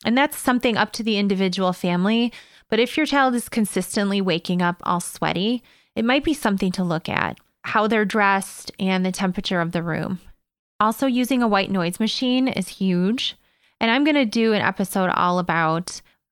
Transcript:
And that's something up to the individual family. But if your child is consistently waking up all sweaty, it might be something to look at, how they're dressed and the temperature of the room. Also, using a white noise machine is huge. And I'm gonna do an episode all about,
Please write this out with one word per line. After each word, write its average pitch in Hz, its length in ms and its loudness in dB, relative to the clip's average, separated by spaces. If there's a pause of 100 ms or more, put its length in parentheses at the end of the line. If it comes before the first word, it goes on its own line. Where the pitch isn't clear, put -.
And 226 120 2
that's 294 220 2
something 247 380 0
up 208 160 0
to - 100 -8
the 214 140 0
individual 190 560 0
family. 196 600 0 (360)
But - 100 0
if 240 180 0
your 311 100 2
child 269 280 2
is 240 140 -4
consistently 202 720 -2
waking 180 420 0
up 175 220 0
all 175 160 0
sweaty, 214 640 -4 (320)
it 220 80 -2
might 262 180 2
be 311 120 0
something 196 380 0
to 185 120 -2
look 165 240 -4
at, - 300 -2 (260)
how 214 240 2
they're 214 160 2
dressed 196 760 0
and 185 260 0
the 185 60 0
temperature 185 500 -2
of 170 120 -2
the 170 100 -2
room. 165 380 -4 (580)
Also, 220 300 2
using 247 340 2
a 226 60 2
white 196 220 2
noise 180 280 0
machine 247 480 0
is - 220 -2
huge. 190 680 0 (440)
And 226 100 0
I'm 262 140 2
gonna 294 200 4
do 226 280 2
an 208 100 2
episode 190 480 0
all 180 300 2
about, 165 600 -2 (320)